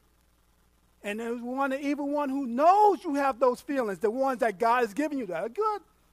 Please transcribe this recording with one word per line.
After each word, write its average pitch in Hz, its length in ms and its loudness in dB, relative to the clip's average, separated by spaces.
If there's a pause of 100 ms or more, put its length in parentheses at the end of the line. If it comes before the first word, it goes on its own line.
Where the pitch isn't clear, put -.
(1040)
And 208 160 -6
there's 233 220 -6
one, 262 320 -4
even 285 400 -4
one 294 160 -2
who 277 180 -4
knows 349 560 4
you 294 120 -4
have 277 220 0
those 247 220 2
feelings, 226 400 -4
the 208 100 0
ones 262 300 -2
that 226 180 0
God 233 220 4
has 226 140 0
given 294 240 -2
you 247 80 -4
that 175 180 -6
are 226 60 -4
good, 415 320 -2 (320)